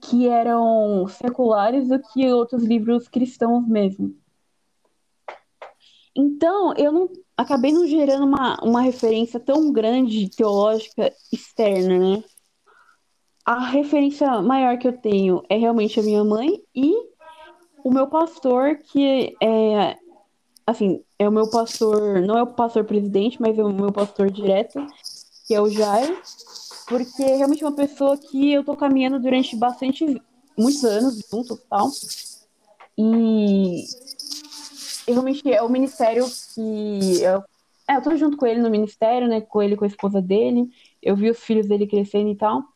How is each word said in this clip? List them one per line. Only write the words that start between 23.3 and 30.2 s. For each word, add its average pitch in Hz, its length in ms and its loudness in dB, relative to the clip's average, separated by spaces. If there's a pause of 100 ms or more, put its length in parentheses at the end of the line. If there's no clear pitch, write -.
mas 220 180 0
é 220 40 2
o 208 100 0
meu 202 200 -2
pastor 202 380 -2
direto, 202 540 -2 (640)
que 226 80 0
é 208 60 2
o 214 100 2
Jairo, 214 460 0 (720)
porque 247 340 -4
é 269 140 2
realmente 285 260 0
uma 294 140 -4
pessoa 285 400 0
que 285 360 0
eu 277 120 2
tô 294 100 -6
caminhando 269 460 0
durante 254 340 0
bastante, 254 680 -2 (380)